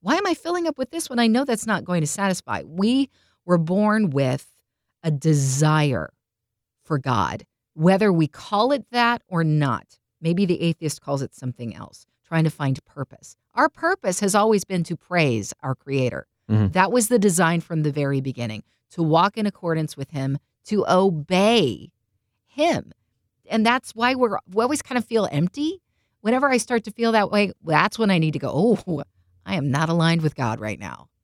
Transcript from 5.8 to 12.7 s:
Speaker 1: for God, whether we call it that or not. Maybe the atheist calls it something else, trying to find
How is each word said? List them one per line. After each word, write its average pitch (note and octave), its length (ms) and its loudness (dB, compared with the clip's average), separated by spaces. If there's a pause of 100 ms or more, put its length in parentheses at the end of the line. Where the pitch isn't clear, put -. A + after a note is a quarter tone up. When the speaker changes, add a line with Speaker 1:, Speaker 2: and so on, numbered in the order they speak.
Speaker 1:
for D3+ 160 -4
God, G#2+ 460 -2 (280)
whether F#3+ 400 4
we E3 160 2
call G#3+ 440 -2
it C4+ 180 -2
that A#3+ 360 0
or E3+ 160 0
not. D3 560 0 (220)
Maybe E3+ 240 0
the F3 160 0
atheist E3 400 -4
calls C#3 220 -4
it A#2 120 -10
something A#2+ 400 -10
else, - 320 -20 (200)
trying E3 180 0
to D#3 60 2
find C3+ 340 -4